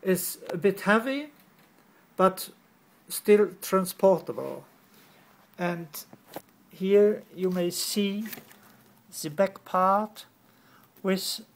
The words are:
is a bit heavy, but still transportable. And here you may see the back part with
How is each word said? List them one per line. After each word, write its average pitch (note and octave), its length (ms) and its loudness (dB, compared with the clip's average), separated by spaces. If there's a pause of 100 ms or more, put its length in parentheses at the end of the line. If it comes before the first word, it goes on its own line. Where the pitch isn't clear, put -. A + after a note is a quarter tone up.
is F#3 360 -2 (120)
a F#3 80 -6
bit F#3+ 240 0
heavy, C4+ 480 0 (840)
but F#3 340 0 (580)
still G#3 400 4 (140)
transportable. D#3 1040 0 (920)
And F3 300 -6 (800)
here G3+ 520 2 (120)
you F#3 160 -2
may F3+ 200 -2
see G3+ 560 -4 (960)
the D#3 80 -8
back F#3+ 340 -2
part G3 600 0 (760)
with - 380 -4 (160)